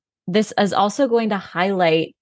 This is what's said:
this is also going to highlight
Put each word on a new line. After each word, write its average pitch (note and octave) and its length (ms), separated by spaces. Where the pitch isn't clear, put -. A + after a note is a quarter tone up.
this G3+ 320
is G3+ 140
also G#3 340
going A3+ 220
to G#3 100
highlight F3 840